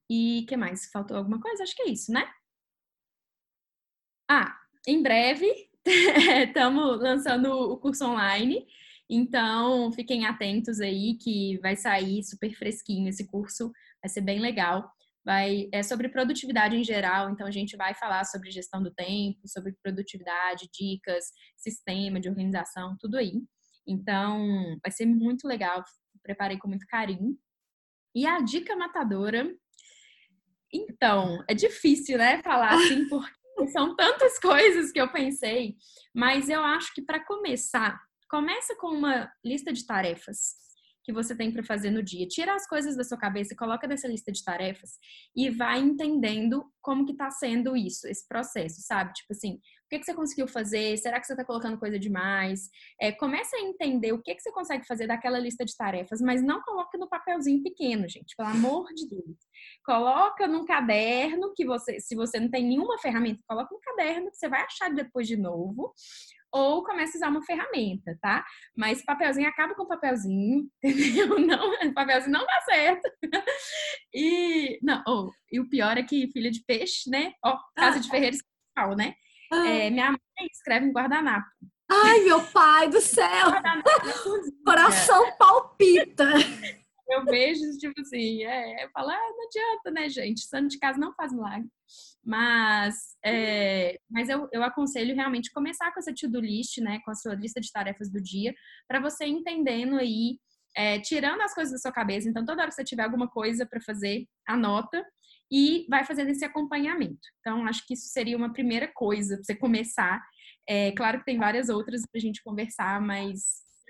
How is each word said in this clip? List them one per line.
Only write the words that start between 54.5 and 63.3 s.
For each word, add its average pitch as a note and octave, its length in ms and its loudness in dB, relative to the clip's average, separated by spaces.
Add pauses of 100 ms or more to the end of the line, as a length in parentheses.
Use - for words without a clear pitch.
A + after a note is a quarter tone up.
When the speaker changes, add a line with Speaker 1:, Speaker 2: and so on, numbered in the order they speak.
Speaker 1:
consegue D#4 340 -8
fazer A3+ 200 -6
daquela A#3+ 320 -2
lista A#3+ 260 -6
de G#3 120 -10
tarefas, G3 440 -6
mas B3+ 220 2
não D4+ 200 0
coloca F#4+ 340 -6
no F4+ 120 -8
papelzinho D4+ 540 0
pequeno, B3 460 -4
gente, - 280 -18
pelo A3 120 -6
amor B3+ 460 2
de D#4 140 -10
Deus. E3+ 280 -12 (480)
Coloca C#4 600 2
num E4 180 0
caderno C#4 920 0
que D#4 120 -2
você, B3 340 -4
se - 140 -10
você A3+ 240 -4
não A3+ 100 0
tem B3 160 0
nenhuma F4 340 0
ferramenta, A#3 480 -2